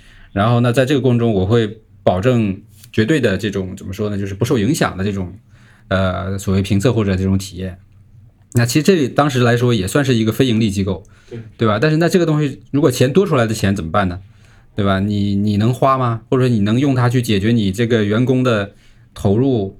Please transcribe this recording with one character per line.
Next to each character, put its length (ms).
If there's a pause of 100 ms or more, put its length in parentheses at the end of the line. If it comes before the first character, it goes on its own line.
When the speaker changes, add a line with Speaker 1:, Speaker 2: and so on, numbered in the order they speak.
(340)
Speaker 1:
然 140
后 120
呢， 120
在 140
这 80
个 80
过 80
程 80
中， 160
我 140
会 320 (240)
保 180
证 400 (300)
绝 120
对 160
的 160
这 140
种， 260
怎 80
么 80
说 200
呢， 80
就 80
是 80
不 100
受 140
影 160
响 200
的 80
这 80
种， 220 (560)
呃， 480
所 160
谓 80
评 160
测 140
或 140
者 100
这 80
种 140
体 200
验。 220 (760)
那 120
其 80
实 100
这 240
当 220
时 100
来 160
说 180
也 140
算 160
是 100
一 120
个 80
非 120
盈 140
利 100
机 140
构， 180 (280)
Speaker 2:
对。 100 (160)
Speaker 1:
对 120
吧？ 120
但 100
是 60
那 140
这 100
个 60
东 160
西， 200 (100)
如 100
果 100
钱 220
多 120
出 120
来 80
的 80
钱 200
怎 80
么 80
办 200
呢？ 100 (560)
对 80
吧？ 160
你， 360
你 200
能 180
花 240
吗？ 320
或 80
者 120
你 100
能 180
用 160
它 140
去 140
解 180
决 140
你 180
这 160
个 160
员 220
工 180
的 300 (400)
投 240
入 420